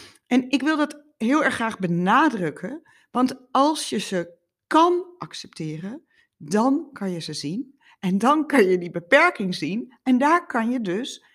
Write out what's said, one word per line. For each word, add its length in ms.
En 220
ik 120
wil 140
dat 260
heel 280
erg 100
graag 240
benadrukken, 1040
want 240
als 380
je 100
ze 380
kan 380
accepteren, 880
dan 560
kan 180
je 100
ze 120
zien. 460
En 200
dan 280
kan 180
je 140
die 120
beperking 640
zien. 480
En 160
daar 280
kan 240
je 100
dus 440